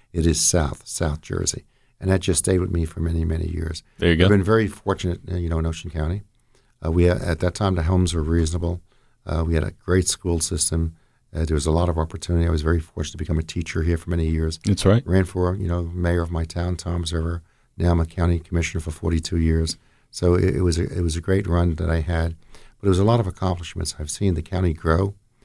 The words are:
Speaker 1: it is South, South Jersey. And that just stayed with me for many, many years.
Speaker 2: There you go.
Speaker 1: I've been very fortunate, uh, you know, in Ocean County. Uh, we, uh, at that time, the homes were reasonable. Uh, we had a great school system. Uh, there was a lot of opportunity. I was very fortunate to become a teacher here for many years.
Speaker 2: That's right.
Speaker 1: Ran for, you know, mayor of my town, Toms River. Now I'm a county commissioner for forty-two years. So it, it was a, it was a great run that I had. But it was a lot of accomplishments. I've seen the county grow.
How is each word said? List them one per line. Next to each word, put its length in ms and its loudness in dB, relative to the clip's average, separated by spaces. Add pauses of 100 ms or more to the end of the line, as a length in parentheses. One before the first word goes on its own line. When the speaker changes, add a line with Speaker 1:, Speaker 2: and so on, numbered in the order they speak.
(120)
Speaker 1:
it 140 2
is 120 4
South, 480 0
South 360 -4
Jersey. 420 -4 (340)
And 120 -2
that 100 4
just 200 0
stayed 180 2
with 120 -2
me 140 0
for 160 -8
many, 240 0
many 240 -2
years. 340 -6 (140)
Speaker 2:
There 140 2
you 60 6
go. 80 6
Speaker 1:
I've 60 6
been 120 6
very 260 2
fortunate, 520 -4 (120)
uh, 40 -2
you 120 -2
know, 100 0
in 60 0
Ocean 260 -6
County. 340 -4 (600)
Uh, 80 -2
we, 160 6
uh, 160 2
at 140 -2
that 160 0
time, 200 0
the 100 0
homes 280 2
were 100 -2
reasonable. 600 0 (420)
Uh, 220 -2
we 80 0
had 100 2
a 60 -4
great 380 0
school 320 -2
system. 540 -2 (400)
Uh, 120 0
there 80 0
was 100 0
a 60 2
lot 180 4
of 80 -2
opportunity. 500 0
I 40 2
was 100 0
very 200 2
fortunate 320 -8
to 40 -16
become 220 -2
a 40 0
teacher 400 -4
here 140 2
for 140 -8
many 160 0
years. 400 0
Speaker 2:
That's 180 0
right. 220 6
Speaker 1:
Ran 180 4
for, 300 0
you 140 -4
know, 160 -2
mayor 360 0
of 100 -4
my 140 -2
town, 320 -4
Toms 380 -4
River. 280 -4 (360)
Now 140 4
I'm 80 4
a 60 2
county 340 0
commissioner 420 -2
for 80 -6
forty-two 480 -2
years. 400 2 (320)
So 240 2
it, 220 2
it 40 0
was 180 2
a, 40 0
it 180 -4
was 160 -2
a 60 -4
great 240 0
run 300 2
that 120 -4
I 120 0
had. 360 -2 (420)
But 100 0
it 20 4
was 80 4
a 60 2
lot 160 4
of 60 -2
accomplishments. 720 -4
I've 120 -8
seen 240 0
the 80 -4
county 320 -2
grow. 400 0 (300)